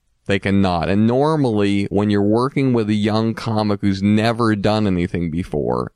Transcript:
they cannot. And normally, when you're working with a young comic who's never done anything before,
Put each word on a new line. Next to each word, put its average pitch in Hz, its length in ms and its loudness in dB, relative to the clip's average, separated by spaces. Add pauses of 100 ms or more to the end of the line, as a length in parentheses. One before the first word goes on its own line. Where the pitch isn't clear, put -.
(260)
they 98 120 0
cannot. 92 520 0
And 104 160 2
normally, 117 800 0
when 104 240 0
you're 101 120 2
working 123 520 0
with 107 160 0
a 107 40 2
young 110 380 0
comic 107 480 -2
who's 98 220 -2
never 110 520 2
done 104 320 0
anything 87 440 -2
before, 62 640 -4